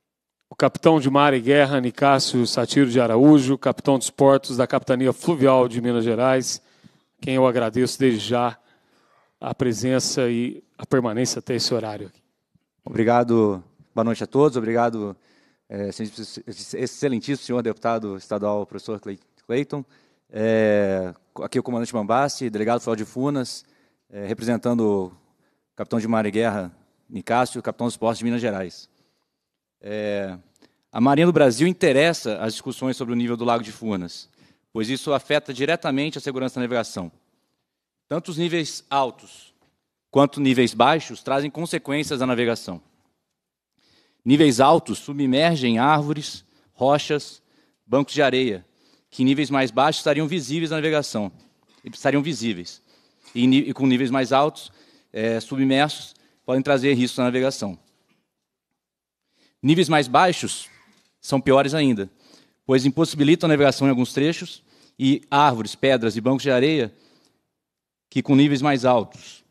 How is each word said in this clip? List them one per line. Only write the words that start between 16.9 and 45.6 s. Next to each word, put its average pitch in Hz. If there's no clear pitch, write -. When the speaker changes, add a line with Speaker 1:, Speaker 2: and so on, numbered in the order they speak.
Speaker 2:
senhor 123
deputado 110
estadual, 104
professor 104
Clay-, 101
Clayton, 139
eh, 104
aqui -
o 120
comandante 120
Mambassi, 120
delegado 110
Flávio 110
de -
Furnas, 131
eh, 101
representando 110
o -
capitão 113
de 110
mar 110
e 104
guerra, 101
Nicásio, 120
capitão 120
dos 117
portos 110
de 113
Minas 120
Gerais. 95
Eh, 101
a 113
Marinha 143
do 175
Brasil 143
interessa 156
as 110
discussões 131
sobre 120
o -
nível 120
do 120
Lago 117
de 107
Furnas, 98
pois 110
isso 135
afeta 143
diretamente 147
a -
segurança 131
da 131
navegação. 113
Tanto 170
os 156
níveis 165
altos -
quanto 139
níveis 127
baixos 123
trazem 139
consequências 151
à 131
navegação. 113
Níveis 139
altos 139
submergem 139